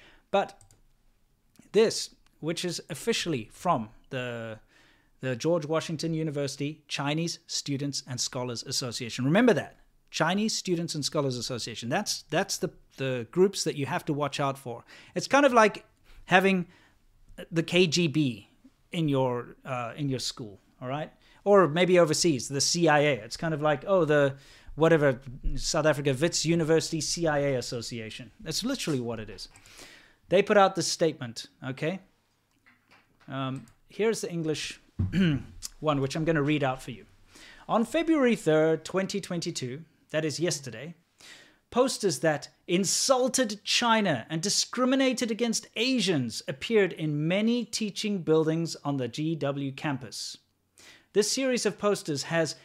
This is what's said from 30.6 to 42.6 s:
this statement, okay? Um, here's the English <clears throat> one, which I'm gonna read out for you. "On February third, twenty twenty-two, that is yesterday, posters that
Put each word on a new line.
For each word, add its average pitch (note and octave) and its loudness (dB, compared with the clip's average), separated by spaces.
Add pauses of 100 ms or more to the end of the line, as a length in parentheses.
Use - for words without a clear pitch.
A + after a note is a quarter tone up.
this E3 -2
statement, C3+ -2 (180)
okay? D3+ -6 (1300)
Um, C3 -8 (240)
here's G#3+ 0
the F#3 -6
English D#3+ -4 (200)
<clears throat> - -2
one, D3 0
which C3+ -2
I'm D#3+ -2
gonna D#3+ 2
read C#3+ 0
out C3 -4
for - -14
you. G2+ -18 (600)
"On A3 2
February D#4 2
third, D#3 2
twenty F#3+ -4
twenty-two, D#3+ -8 (300)
that D#3 0
is D3+ -2
yesterday, D3+ -4 (800)
posters A3+ 2
that D3+ 0 (180)